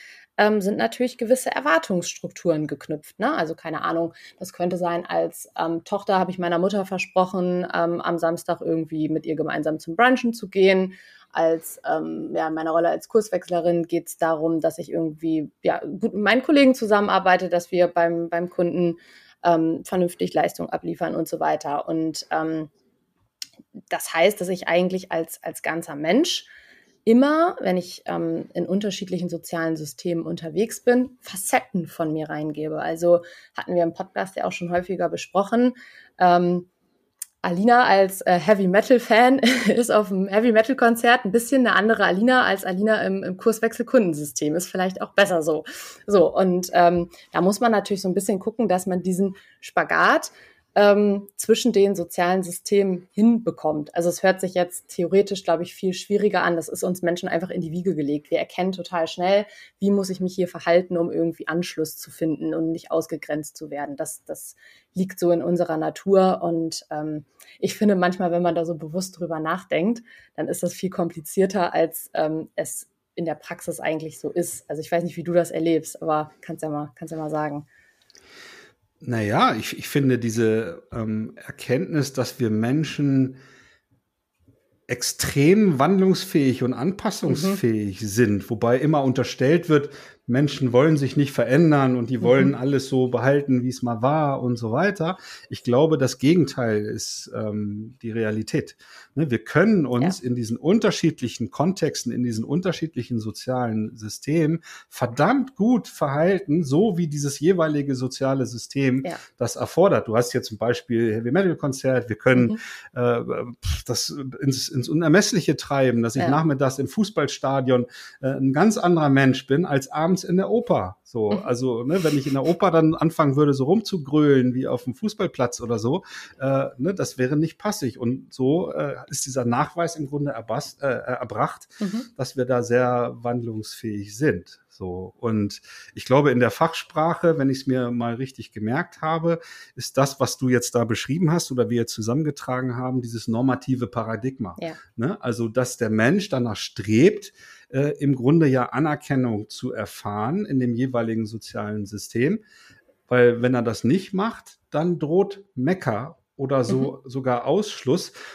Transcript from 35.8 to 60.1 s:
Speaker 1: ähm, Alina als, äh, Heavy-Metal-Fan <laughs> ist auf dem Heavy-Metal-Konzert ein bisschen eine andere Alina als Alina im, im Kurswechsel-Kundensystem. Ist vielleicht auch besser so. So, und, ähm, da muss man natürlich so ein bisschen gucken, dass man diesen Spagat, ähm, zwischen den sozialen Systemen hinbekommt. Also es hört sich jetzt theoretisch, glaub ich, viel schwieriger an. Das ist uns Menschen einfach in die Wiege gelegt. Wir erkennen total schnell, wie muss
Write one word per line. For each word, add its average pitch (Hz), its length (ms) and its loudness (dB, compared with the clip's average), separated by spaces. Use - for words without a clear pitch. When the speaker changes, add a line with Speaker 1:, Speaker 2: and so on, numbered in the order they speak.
Speaker 1:
ähm, 175 500 4
Alina 214 420 6
als, 196 380 4
äh, 180 180 4
Heavy-Metal-Fan 220 960 6
<laughs> 233 300 2
ist 226 240 4
auf 208 160 4
dem 190 180 0
Heavy-Metal-Konzert 233 1000 4
ein 196 60 -2
bisschen 233 340 2
eine 208 120 4
andere 208 280 4
Alina 226 400 4
als 196 200 0
Alina 185 380 0
im, 190 200 -2
im 185 140 -6
Kurswechsel-Kundensystem. 190 1200 0
Ist 180 100 -4
vielleicht 185 340 -4
auch 208 140 -10
besser 185 280 2
so. 151 200 -2
So, 190 280 4
und, 180 360 2
ähm, 175 360 4
da 165 80 0
muss 190 200 2
man 240 100 4
natürlich 202 320 0
so 190 60 -2
ein 180 60 0
bisschen 190 260 -2
gucken, 220 260 -4
dass 185 200 0
man 185 180 -2
diesen 190 320 0
Spagat, 175 720 0
ähm, 202 580 4
zwischen 226 360 2
den 196 220 4
sozialen 175 480 0
Systemen 185 680 0
hinbekommt. 170 840 0
Also 175 140 2
es 170 120 -4
hört 190 200 2
sich 180 100 -4
jetzt - 360 -4
theoretisch, 190 540 0
glaub 165 200 0
ich, 175 120 -10
viel 185 200 -4
schwieriger 196 480 0
an. 175 120 2
Das 160 140 -4
ist - 160 -8
uns 185 160 -2
Menschen 175 300 -2
einfach 170 180 -2
in 180 140 -6
die 160 100 -8
Wiege 180 220 -2
gelegt. 147 360 -4
Wir 160 100 0
erkennen 180 320 -4
total 175 360 -4
schnell, 196 380 0
wie 196 120 0
muss 196 200 0